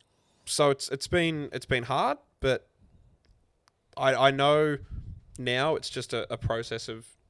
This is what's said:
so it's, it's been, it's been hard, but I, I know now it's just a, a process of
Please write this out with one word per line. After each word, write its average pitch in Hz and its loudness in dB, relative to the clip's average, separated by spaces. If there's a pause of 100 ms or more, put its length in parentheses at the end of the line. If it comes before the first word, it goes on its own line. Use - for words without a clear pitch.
(460)
so 147 4
it's, 139 -2
it's - -6
been, 160 0
it's - -8
been 123 0
hard, 185 -2 (220)
but 131 0 (1300)
I, 135 4
I 131 6
know 147 4 (600)
now 131 0
it's - -8
just - -8
a, 117 -4
a 117 -4
process 113 -4
of 113 -12 (240)